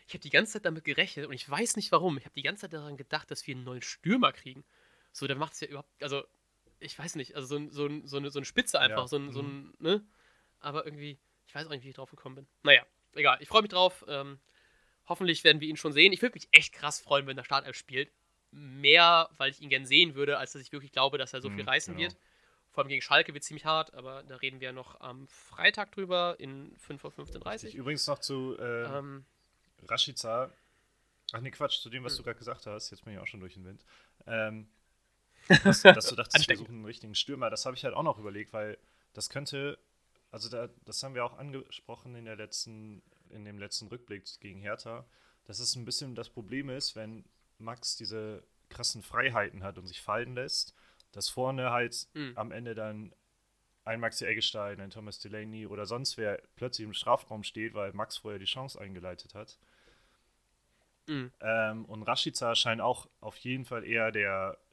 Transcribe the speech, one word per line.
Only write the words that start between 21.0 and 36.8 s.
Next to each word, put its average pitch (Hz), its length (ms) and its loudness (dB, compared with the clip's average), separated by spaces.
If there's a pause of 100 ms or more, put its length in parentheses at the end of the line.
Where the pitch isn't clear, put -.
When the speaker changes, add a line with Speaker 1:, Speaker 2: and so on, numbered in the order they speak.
Speaker 1:
dass 131 140 -8
er 131 80 -8
so 131 100 -6
viel 131 120 -6
Speaker 2:
Mhm, 117 60 -8
Speaker 1:
reißen 156 280 0
Speaker 2:
genau. 170 120 -2
Speaker 1:
wird. 185 80 -12 (560)
Vor 143 100 0
allem 135 60 -8
gegen 135 140 -4
Schalke 156 320 4
wird 143 100 -14
ziemlich 156 200 -12
hart, 156 300 0
aber 131 300 -14
da 135 120 -16
reden 131 240 -8
wir 127 120 -8
noch - 280 -16
am 127 280 -14
Freitag - 640 0
drüber 175 460 0
in 139 380 -14
fünf - 280 -14
Uhr 143 80 -16
fünfzehn - 280 -14
dreißig. 208 280 -8
Speaker 2:
Richtig. 107 120 -14
Übrigens 139 280 -2
noch 143 120 -2
zu, 131 380 -6
äh, 120 400 -6
Speaker 1:
Ähm, 139 260 -12 (640)
Speaker 2:
Rashica. 117 640 -2 (800)
Ach 117 80 -8
nee, 131 120 -8
Quatsch, - 280 -2
zu 117 100 -12
dem, 120 140 -8
was 120 80 -6
Speaker 1:
hm. - 60 -4
Speaker 2:
du 127 60 -12
grad 117 140 -8
gesagt 117 280 -10
hast, 107 240 -10
jetzt - 140 -20
bin 107 100 -14
ich 95 60 -12
auch - 60 -12
schon 107 140 -10
durch 92 140 -14
den 92 100 -18
Wind. 95 200 -18 (420)
Ähm, 110 420 -6 (800)
Speaker 1:
<laughs> - 160 10
Speaker 2:
dass, - 180 8
dass 156 260 12
du 120 80 -2
dachtest, - 180 0
wir 151 60 6
Speaker 1:
Ansteckend. - 260 2
Speaker 2:
suchen 120 100 -14
einen 107 80 -14